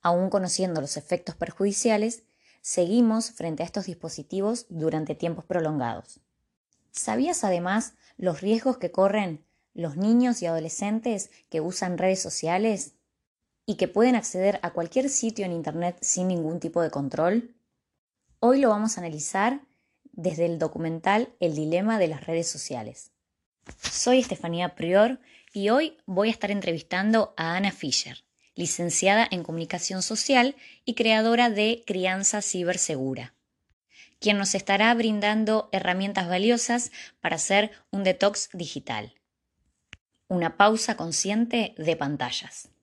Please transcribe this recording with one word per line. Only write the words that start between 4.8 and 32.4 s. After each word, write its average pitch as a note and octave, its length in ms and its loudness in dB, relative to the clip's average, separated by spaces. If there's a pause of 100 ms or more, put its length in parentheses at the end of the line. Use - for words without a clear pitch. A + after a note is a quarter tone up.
tiempos E3+ 300 -4
prolongados. D3+ 800 -4 (680)
¿Sabías B3+ 520 -2
además F#3 520 0 (200)
los F3 240 -2
riesgos A3+ 380 0
que F3 160 -6
corren G3 500 2 (300)
los D#3+ 240 -6
niños A#3 440 4
y F3+ 40 -4
adolescentes G3+ 840 -4 (180)
que D#3+ 100 -2
usan F3+ 380 -4
redes F#3 240 2
sociales F#3+ 760 -2 (680)
y G3+ 100 -2
que F3+ 120 2
pueden A3+ 300 4
acceder G3 440 0
a F3 100 -4
cualquier G#3 360 0
sitio A3+ 380 -2
en F3+ 80 -4
Internet E3+ 480 -4
sin F#3 260 -2
ningún E3+ 320 -2
tipo E3+ 220 -2
de D#3+ 100 0
control? D#3+ 640 0 (880)
Hoy B3+ 180 6
lo C4+ 80 6
vamos G#3+ 300 2
a - 20 -8
analizar F#3+ 640 -2 (500)
desde E3 340 -2
el E3+ 140 -2
documental E3 680 0 (100)
El D#3+ 160 0
dilema F3 420 0
de F3 120 2
las D3+ 160 -8
redes E3 240 -2
sociales. B2 640 -10 (680)
Soy - 400 2
Estefanía F3 560 -4
Prior G3+ 460 4 (320)
y G3+ 160 -2
hoy D4+ 360 0
voy G3 220 0
a A#3 40 0
estar G#3 200 -4
entrevistando G3 840 0
a E3 180 -2
Ana G3 160 0
Fischer, - 540 -6 (280)
licenciada F3 800 2
en F3 120 -4
Comunicación E3 580 -6
Social B3+ 560 2 (260)
y A#3+ 120 -4
creadora A3+ 540 4
de A3 380 0
Crianza F#3+ 540 0